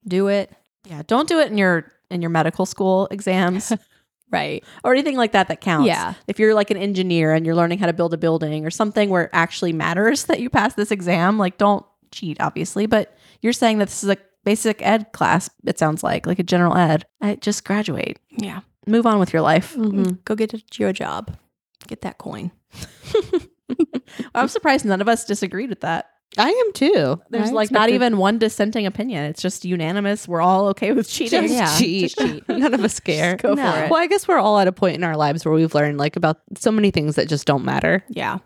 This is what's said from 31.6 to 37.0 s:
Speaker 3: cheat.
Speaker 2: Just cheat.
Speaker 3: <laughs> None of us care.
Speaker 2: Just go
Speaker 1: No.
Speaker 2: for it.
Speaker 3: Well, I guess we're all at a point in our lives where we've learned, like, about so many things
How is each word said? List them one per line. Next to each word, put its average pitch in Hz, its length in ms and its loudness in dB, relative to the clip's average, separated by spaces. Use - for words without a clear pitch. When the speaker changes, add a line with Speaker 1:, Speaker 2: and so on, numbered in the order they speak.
Speaker 3:
cheat. 180 240 2
Speaker 2:
Just - 160 -2
cheat. - 320 -4
Speaker 3:
<laughs> - 0 -
None 254 240 2
of 214 100 0
us - 160 -2
care. 165 340 0
Speaker 2:
Just - 100 -4
go - 100 2
Speaker 1:
No. 254 180 0
Speaker 2:
for 156 120 0
it. 156 80 0
Speaker 3:
Well, 330 100 2
I 349 60 0
guess 392 200 0
we're 339 120 4
all 208 180 4
at 190 100 4
a 185 40 2
point 185 240 0
in 170 80 -4
our 160 120 -2
lives 151 300 0
where 156 80 2
we've 160 220 2
learned, 147 240 2
like, 147 160 -2
about 160 240 0
so 220 140 2
many 208 180 4
things 151 280 0